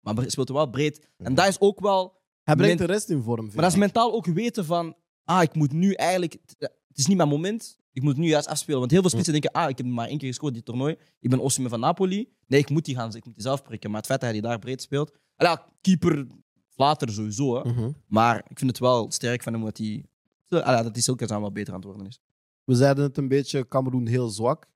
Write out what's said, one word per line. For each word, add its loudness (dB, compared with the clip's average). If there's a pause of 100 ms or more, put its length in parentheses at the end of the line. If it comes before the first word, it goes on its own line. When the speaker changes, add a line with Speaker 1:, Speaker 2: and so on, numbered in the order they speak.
Speaker 1:
Maar -4
hij -2
speelt -4
er -6
wel 0
breed. -2
En -20
Speaker 2:
Mhm. -2
Speaker 1:
dat 6
is 0
ook 4
wel 0 (220)
Speaker 3:
Hij 4
brengt 6
Speaker 1:
men- 0
Speaker 3:
de 0
rest -2
in 0
vorm, -2
vind -12
Speaker 1:
Maar 0
dat 4
is 2
Speaker 3:
ik. 4
Speaker 1:
mentaal 2
ook -4
weten -2
van, -4 (280)
ah, 4
ik 2
moet 2
nu 2
eigenlijk, 0 (220)
het -8 (260)
is 0
niet 4
mijn 4
moment. -4 (140)
Ik -6
moet 2
nu 0
juist 2
afspelen. -2
Want -2
heel 6
veel 4
spitsen 0
Speaker 3:
Mhm. 0
Speaker 1:
denken, -2
ah, 0
ik -8
heb -6
maar -4
één -6
keer -6
gescoord -6
dit -12
toernooi. -4 (240)
Ik 0
ben 4
Osimhen -2
van -6
Napoli. 0 (180)
Nee, 4
ik -2
moet 0
die -6
gaan, -6
ik -16
moet -20
die -14
zelf -4
prikken. -10
Maar -4
het -10
feit 0
dat -4
hij -2
die -4
daar -2
breed -10
speelt. -4 (240)
Allee, 4
ja, -6 (140)
keeper 2 (480)
flater 0
sowieso, -2
hè. -2
Speaker 3:
Mhm. -2 (160)
Speaker 1:
Maar 2
ik -20
vind 0
het -6
wel 2
sterk -4
van -6
hem -6
dat -8
hij, -8 (440)
ah 2
ja, 4
dat -4
hij -4
zulke -2
zaken -4
wel -8
beter -8
aan -10
het -16
worden -14
is. -20 (440)
Speaker 3:
We 4
zeiden 4
het -4
een -2
beetje, 0
Cameroen -2
heel 0
zwak. -2